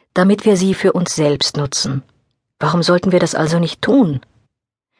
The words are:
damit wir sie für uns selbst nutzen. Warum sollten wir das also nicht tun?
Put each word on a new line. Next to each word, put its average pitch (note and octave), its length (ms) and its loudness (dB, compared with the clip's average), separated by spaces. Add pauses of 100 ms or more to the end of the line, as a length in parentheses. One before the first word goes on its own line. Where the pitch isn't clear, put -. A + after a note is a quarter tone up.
(140)
damit G3+ 320 2
wir G#3 100 4
sie F#3+ 180 0
für F3+ 200 0
uns F3 200 -4
selbst D3 440 -2
nutzen. C#3 460 -4 (540)
Warum D#3 240 0
sollten F3 300 0
wir F3+ 80 4
das E3+ 160 -2
also D#3+ 240 0
nicht E3+ 220 -4
tun? F3+ 400 2 (800)